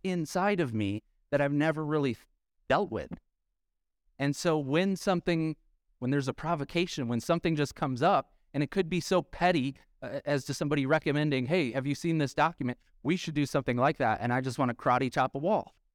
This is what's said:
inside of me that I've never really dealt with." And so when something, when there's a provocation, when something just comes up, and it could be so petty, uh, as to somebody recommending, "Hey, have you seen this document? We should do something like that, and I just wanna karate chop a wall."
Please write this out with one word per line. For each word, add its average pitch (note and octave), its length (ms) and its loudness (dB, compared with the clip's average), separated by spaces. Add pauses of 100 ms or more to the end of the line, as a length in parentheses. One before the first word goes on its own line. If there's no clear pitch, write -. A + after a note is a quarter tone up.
inside F#3 580 0
of B2+ 140 0
me G#2 280 -2 (280)
that C#3+ 100 2
I've C#3+ 120 2
never D3+ 300 0
really D3 340 0 (520)
dealt E3 220 2
with." F#2+ 220 -6 (1080)
And C#3+ 180 0
so D#3+ 220 2
when E3 380 0
something, E3+ 600 0 (440)
when B2+ 100 -2
there's C#3 180 0
a A#2+ 60 -4
provocation, D#3 760 -2
when A#2+ 120 0
something E3+ 360 0
just D3 180 -2
comes C3 280 -2
up, E3+ 300 4 (200)
and C#3+ 100 0
it C#3 80 -2
could F#3 200 0
be F3 100 0
so F3+ 220 2
petty, D3+ 540 0 (260)
uh, C3 240 -8
as C#3+ 180 0
to D3 80 -6
somebody C#3+ 320 0
recommending, C#3+ 640 2
"Hey, D3+ 260 0
have C3 140 -4
you C#3+ 80 -2
seen E3 240 0
this C#3+ 160 -2
document? D3 420 0 (260)
We D#3+ 140 0
should E3 180 -8
do C#3+ 120 0
something C3 320 -2
like C#3+ 180 2
that, A2 240 0
and A#2+ 100 -2
I B2+ 120 0
just B2+ 160 -4
wanna B2 160 0
karate B2 360 2
chop C3+ 240 0
a C#3 40 -6
wall." F3+ 360 -2 (200)